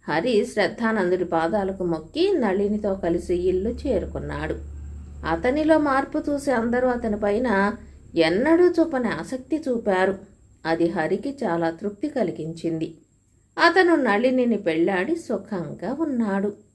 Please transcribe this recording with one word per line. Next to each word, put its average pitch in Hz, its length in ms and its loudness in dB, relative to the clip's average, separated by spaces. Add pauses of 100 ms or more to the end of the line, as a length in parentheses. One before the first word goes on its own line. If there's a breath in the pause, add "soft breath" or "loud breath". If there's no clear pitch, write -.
(120)
హరి 208 340 2
శ్రద్ధానందుడి 190 800 0
పాదాలకు 190 580 0
మొక్కి 180 540 0
నళినితో 202 580 0
కలిసి 175 400 -2
ఇల్లు 185 340 0
చేరుకున్నాడు. 156 1040 -4 (500)
అతనిలో 285 540 2
మార్పు 269 380 0
చూసి 285 340 -2
అందరూ 240 360 0
అతనిపైన 208 880 0 (420 loud breath)
ఎన్నడూ 262 540 4
చూపని 311 380 0
ఆసక్తి 254 640 -4
చూపారు. 196 480 2 (480)
అది 165 220 2
హరికి 185 560 -2
చాలా 170 260 0
తృప్తి 208 400 -6
కలిగించింది. 165 840 -4 (720)
అతను 349 300 6
నళినిని 240 600 4
పెళ్లాడి 185 580 2
సుఖంగా 190 840 -6
ఉన్నాడు. 208 540 0 (220)